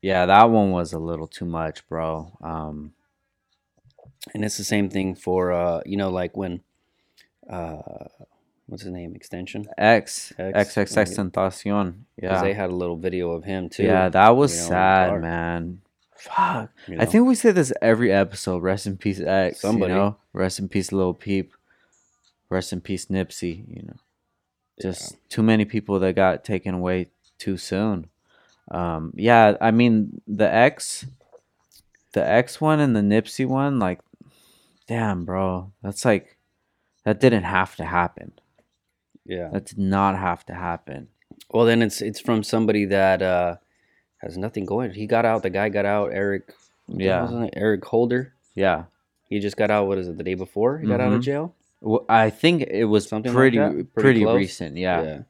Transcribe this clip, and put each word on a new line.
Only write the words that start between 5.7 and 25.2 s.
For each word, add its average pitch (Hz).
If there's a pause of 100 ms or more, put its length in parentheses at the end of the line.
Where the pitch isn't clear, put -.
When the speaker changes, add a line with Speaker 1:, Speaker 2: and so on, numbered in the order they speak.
Speaker 2:
you 98
know, 98
like, 90
when, 92 (920)
uh, 82 (840)
what's 104
his 95
name? 87
Extension? 95 (120)
Speaker 1:
X, -
Speaker 2:
X, 95
Speaker 1:
X 101
X -
X 98
Speaker 2:
right. 95
Speaker 1:
Tentacion. 95
Speaker 2:
'Cause -
Speaker 1:
Yeah. 92
Speaker 2:
they 98
had 98
a 90
little 87
video 90
of 82
him, 95
too, -
Speaker 1:
Yeah, 92
that 95
was 135
Speaker 2:
you 85
know, 85
in 82
the 87
Speaker 1:
sad, 92
Speaker 2:
car. 101
Speaker 1:
man. 85 (340)
Fuck. - (160)
Speaker 2:
You 87
Speaker 1:
I 95
Speaker 2:
know? -
Speaker 1:
think 233
we 262
say 226
this 160 (100)
every 113
episode. 95
Rest 95
in 98
peace, 98
X. 92
Speaker 2:
Somebody. 98
Speaker 1:
You 92
know? 101 (160)
Rest 92
in 98
peace, 95
Lil 92
Peep. 95 (960)
Rest 92
in 90
peace, 92
Nipsey. 90 (100)
You -
know? - (840)
Just -
Speaker 2:
Yeah. - (120)